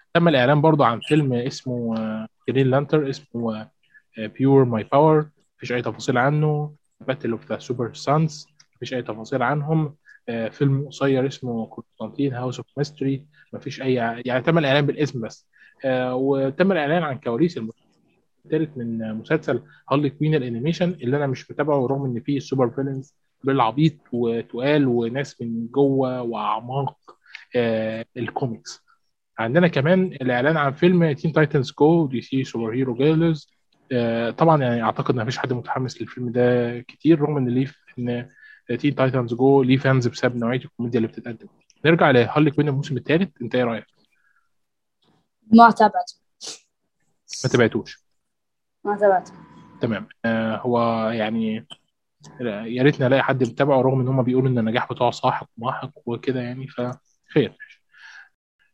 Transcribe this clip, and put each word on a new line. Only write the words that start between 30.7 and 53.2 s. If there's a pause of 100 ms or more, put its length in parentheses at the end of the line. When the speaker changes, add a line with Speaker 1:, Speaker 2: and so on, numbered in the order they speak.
Speaker 1:
فيلم
تين
تايتنز
جو،
دي
سي
سوبر
هيرو
جيرلز. (420)
آه،
طبعا
يعني
أعتقد
إن
مفيش
حد
متحمس
للفيلم
ده
كتير،
رغم
إن
ليه، (260)
إن (500)
تين
تايتنز
جو
ليه
فانز
بسبب
نوعية
الكوميديا
اللي
بتتقدم. (380)
نرجع
لهارلي
كوين
الموسم
الثالث، (140)
أنت
إيه
رأيك؟ (1700)
Speaker 2:
ما
تابعته. (1300)
Speaker 1:
ما
تابعتوش؟ (800)
Speaker 2:
ما
تابعته. (480)
Speaker 1:
تمام. (160)
آه،
هو
يعني (760)
يا
ريتني
ألاقي